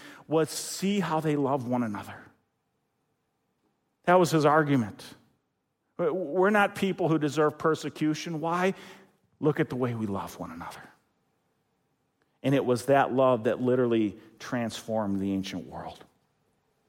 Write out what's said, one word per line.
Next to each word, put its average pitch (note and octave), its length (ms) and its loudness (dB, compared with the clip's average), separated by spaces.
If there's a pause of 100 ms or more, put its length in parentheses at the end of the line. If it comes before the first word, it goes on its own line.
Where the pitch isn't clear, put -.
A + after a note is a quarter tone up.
(280)
was, D#3 240 2
"See - 480 -4
how E3 200 0
they D3+ 160 0
love C3+ 320 -2
one B2 140 0
another." G2+ 340 -8 (1900)
That F3+ 140 6
was F3 100 4
his D#3 160 4
argument. C#3+ 580 2 (960)
But E3 140 0
we're F#3 360 0
not G3+ 260 2
people F3+ 340 0
who D#3+ 80 4
deserve D3+ 400 0
persecution. D#3 840 -2
Why? F3 340 0 (680)
Look D3 180 2
at C#3+ 80 0
the B2+ 80 -8
way B2 200 -2
we A2 100 -4
love F#2+ 340 -6
one E2 100 -10
another. E2 300 -14 (1600)
And C3+ 140 2
it C3 80 4
was A#2 220 0
that C#3 280 4
love B2+ 300 4
that A2+ 180 0
literally A#2+ 540 2 (240)
transformed A2 800 -4
the G2 140 -2
ancient F#2+ 340 -6
world. E2+ 340 -14 (880)